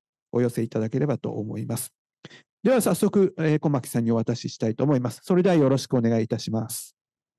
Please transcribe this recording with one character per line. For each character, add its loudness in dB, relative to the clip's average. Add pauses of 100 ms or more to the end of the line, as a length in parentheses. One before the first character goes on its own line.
(320)
お 0
寄 2
せ -2
い -4
た -4
だ -2
け -2
れ 0
ば -2
と -8
思 -6
い -8
ま -4
す。 -10 (720)
で 4
は 4
早 2
速、 2
え 2
ー、 0
小 0
牧 -2
さ -2
ん 0
に 0
お 2
渡 0
し -8
し -14
た -2
い -2
と -4
思 2
い 2
ま -2
す。 -16
そ 0
れ 4
で 2
は 4
よ 4
ろ 4
し -8
く -4
お 2
願 2
い 0
い -4
た -4
し -8
ま -2
す。 -12 (420)